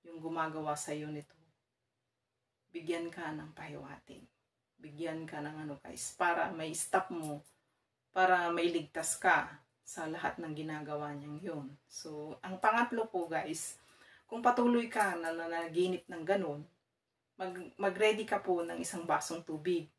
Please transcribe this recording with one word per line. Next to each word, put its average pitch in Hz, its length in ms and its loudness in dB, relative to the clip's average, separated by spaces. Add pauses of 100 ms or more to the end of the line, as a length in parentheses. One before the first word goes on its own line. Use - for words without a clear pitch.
yung 165 160 -14
gumagawa 160 560 -2
sa'yo 151 400 -4
nito, 147 240 -10 (1400)
bigyan 170 400 -4
ka 156 220 -6
ng 156 180 -10
pahiwatig. 147 720 -14 (560)
Bigyan 160 480 -6
ka 160 100 -8
ng, 151 280 -8
ano, 143 100 -8
guys, - 400 -10
para 175 320 4
may 165 240 -4
stop - 400 2
mo, 151 320 -4 (640)
para 180 400 6
mailigtas 170 720 0
ka 160 400 6 (240)
sa 160 240 -6
lahat 156 320 -2
ng 156 160 -4
ginagawa 151 560 -4
niyang 147 240 -8
yun. 156 300 -6 (180)
So, 151 560 -10
ang 185 160 -8
pangatlo 226 560 4
po, 175 160 -2
guys, 160 480 -2 (480)
kung 233 140 -8
patuloy 240 480 6
ka 190 320 2
na 165 160 -2
nanaginip 170 720 0
ng 165 160 -8
ganun, 160 400 0 (720)
mag-, 180 400 -8
mag-ready 208 480 4
ka 208 160 0
po 175 240 2
ng 170 160 -4
isang 170 240 -6
basong 165 400 -2
tubig. 160 560 -2